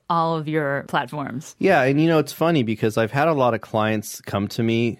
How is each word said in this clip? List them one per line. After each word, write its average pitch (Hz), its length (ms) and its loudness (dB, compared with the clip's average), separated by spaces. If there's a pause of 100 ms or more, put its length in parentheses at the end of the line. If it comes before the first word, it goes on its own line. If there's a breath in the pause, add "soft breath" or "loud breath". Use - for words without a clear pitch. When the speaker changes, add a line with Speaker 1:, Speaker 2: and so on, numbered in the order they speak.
Speaker 1:
all 165 300 0
of 151 100 -6
your 143 400 -2
platforms. 139 720 -6
Speaker 2:
Yeah, 175 240 4
and 135 180 2
you 160 80 4
know, 160 120 4
it's 147 140 -2
funny 165 280 2
because 110 380 0
I've 110 120 0
had 143 160 2
a 165 60 2
lot 123 220 2
of 107 60 -4
clients 110 600 -4
come 101 280 -4
to - 120 -6
me 117 380 0